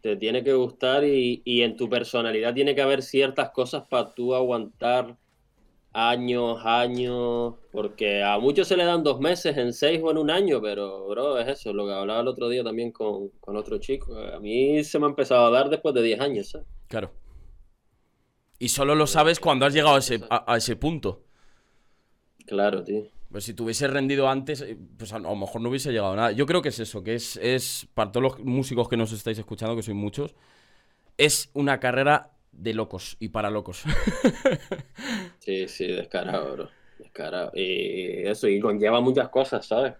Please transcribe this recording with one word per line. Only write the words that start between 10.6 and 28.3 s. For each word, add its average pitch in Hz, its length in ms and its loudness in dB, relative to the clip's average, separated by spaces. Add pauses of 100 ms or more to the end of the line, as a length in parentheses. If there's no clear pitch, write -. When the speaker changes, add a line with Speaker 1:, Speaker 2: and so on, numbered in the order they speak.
Speaker 1:
pero, 98 460 -6
bro, 127 300 -2
es 117 100 -2
eso, 123 260 -6
lo 101 120 -2
que 101 80 -4
hablaba 101 280 -2
el 127 60 0
otro 120 200 -4
día 123 160 -2
también 117 280 -4
con, 101 380 -6 (100)
con 104 160 -8
otro 107 220 -6
chico, 135 400 -6
a 101 220 -10
mí 131 440 2
se 151 160 -2
me 147 60 4
ha 147 40 4
empezado 127 360 6
a 117 40 8
dar 135 200 4
después 151 240 0
de 123 80 4
diez 113 180 2
años, 131 300 -2
¿sabes? - 160 -12 (220)
Speaker 2:
Claro. 107 240 -6 (1500)
Y 123 80 -4
solo 143 260 2
lo 151 120 4
Speaker 1:
Sí, - 20 -2
Speaker 2:
sabes 165 320 4
cuando 139 260 4
has 143 80 4
llegado 147 220 8
a - 20 8
ese, 127 160 0
Speaker 1:
exacto. 98 160 -6
Speaker 2:
a, 117 220 2
a 117 40 4
ese 113 200 0
punto. 139 480 -4 (1200)
Speaker 1:
Claro, 101 360 0
tío. 104 300 -6 (180)
Speaker 2:
Pues 101 140 -10
si 117 80 -8
te 117 100 -8
hubiese 113 260 -2
rendido 135 400 2
antes, 135 340 -2
eh, 107 160 -12 (180)
pues 104 160 -14
a, 110 40 -8
a - 20 -6
lo 95 180 -4
mejor 98 240 -6
no 117 80 -2
hubiese 131 240 -2
llegado 101 220 0
a - 20 -2
nada. 110 160 2
Yo 131 140 2
creo 170 160 2
que 139 80 -2
es 113 100 -10
eso, 110 240 -8
que 110 100 -2
es, 117 220 -8
es 127 560 -2
para 107 180 0
todos 123 120 0
los 131 220 0